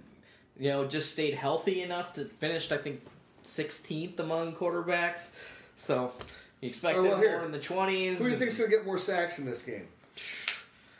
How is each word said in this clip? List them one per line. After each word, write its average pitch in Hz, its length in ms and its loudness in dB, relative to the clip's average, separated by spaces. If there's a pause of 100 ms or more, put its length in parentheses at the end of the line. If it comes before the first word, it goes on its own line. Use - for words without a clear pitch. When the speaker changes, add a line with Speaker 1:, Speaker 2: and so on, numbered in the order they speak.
(580)
Speaker 1:
you 139 120 0
know, 139 160 2
just 151 260 0
stayed 147 240 0
healthy 165 460 0
enough 175 320 -4
to 139 120 -6
finish, 160 460 -4
I 147 60 2
think, 139 240 -8 (420)
sixteenth - 760 -2
among 160 340 -2
quarterbacks. 170 800 0 (440)
So 131 380 0 (480)
you 127 80 -4
expect 165 280 0
Speaker 2:
Oh, 185 60 6
well, 196 120 6
Speaker 1:
him 185 40 4
Speaker 2:
here. 202 180 6
Speaker 1:
more - 80 -4
in - 60 -4
the 131 80 -6
twenties. 185 580 2
Speaker 2:
Who 226 60 2
do 247 60 4
you - 20 4
Speaker 1:
and - 80 0
Speaker 2:
think's 226 180 2
gonna 220 140 4
get 208 140 6
more 190 120 0
sacks 175 400 0
in 143 80 -6
this 120 160 -4
game? 101 260 -8 (1120)